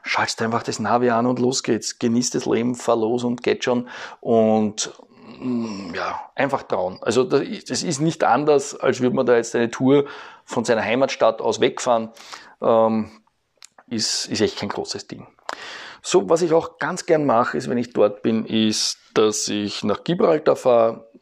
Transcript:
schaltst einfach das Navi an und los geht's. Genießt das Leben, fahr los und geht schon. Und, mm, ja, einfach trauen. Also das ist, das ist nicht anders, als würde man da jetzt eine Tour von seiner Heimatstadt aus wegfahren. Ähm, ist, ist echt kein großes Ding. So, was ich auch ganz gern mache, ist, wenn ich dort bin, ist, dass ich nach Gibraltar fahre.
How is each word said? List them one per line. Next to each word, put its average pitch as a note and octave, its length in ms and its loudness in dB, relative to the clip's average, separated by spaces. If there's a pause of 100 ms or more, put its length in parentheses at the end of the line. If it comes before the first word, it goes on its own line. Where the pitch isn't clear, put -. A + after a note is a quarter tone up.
schaltst - 380 -4
einfach A2+ 200 -2
das - 180 -8
Navi A#2+ 300 2
an A#2 160 2
und B2+ 140 0
los B2+ 240 0
geht's. A2 340 -2
Genießt A#2+ 380 0
das B2+ 100 -2
Leben, A#2 300 0
fahr A#2 200 0
los A#2 280 0
und A#2+ 180 -4
geht - 220 -2
schon. B2 260 -2 (320)
Und, A2 720 2 (460)
mm, G#2+ 560 -6
ja, F2+ 260 -6 (140)
einfach C3+ 280 -2
trauen. F#2 380 -4
Also B2 220 2
das C#3+ 180 2
ist, - 300 -8
das B2 120 -4
ist C#3+ 160 -4
nicht D#3+ 240 0
anders, C#3+ 560 2
als B2+ 220 0
würde B2 140 2
man B2 100 0
da A#2+ 100 6
jetzt A#2 200 0
eine A#2 160 0
Tour C#3 340 4 (400)
von A#2 200 -4
seiner A2+ 160 2
Heimatstadt A#2 600 0
aus A2 200 0
wegfahren. A#2 480 0 (500)
Ähm, A2+ 520 2 (760)
ist, - 380 -4
ist G#2+ 160 -2
echt G2+ 160 0
kein G#2 120 -8
großes - 380 -10
Ding. - 200 -14 (720)
So, F#3 260 0
was E3 140 2
ich D#3+ 120 2
auch - 260 0
ganz E3+ 260 -6
gern D3+ 220 2
mache, A#2 280 2
ist, - 140 -6
wenn B2+ 80 -2
ich A#2 160 -6
dort G#2 300 2
bin, A2+ 240 0
ist, A2 500 0 (160)
dass G#2+ 340 2
ich G#2 360 -4
nach G#2 200 -2
Gibraltar D#3+ 520 2
fahre. A2+ 520 2 (140)